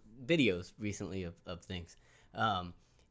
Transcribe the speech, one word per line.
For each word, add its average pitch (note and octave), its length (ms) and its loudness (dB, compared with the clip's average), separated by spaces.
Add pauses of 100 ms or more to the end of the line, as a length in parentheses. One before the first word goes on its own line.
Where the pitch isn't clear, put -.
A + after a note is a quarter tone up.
(240)
videos A2+ 540 4
recently F#2+ 460 -4
of, E2+ 100 -8 (120)
of F2 160 -10
things. F2 340 -10 (380)
Um, F#2+ 400 -2 (360)